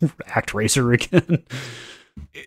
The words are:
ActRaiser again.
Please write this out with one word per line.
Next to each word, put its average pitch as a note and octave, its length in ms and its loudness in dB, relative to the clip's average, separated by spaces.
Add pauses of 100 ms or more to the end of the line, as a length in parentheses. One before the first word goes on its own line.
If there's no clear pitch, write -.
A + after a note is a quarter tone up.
(260)
ActRaiser A2+ 680 2
again. - 500 2 (1040)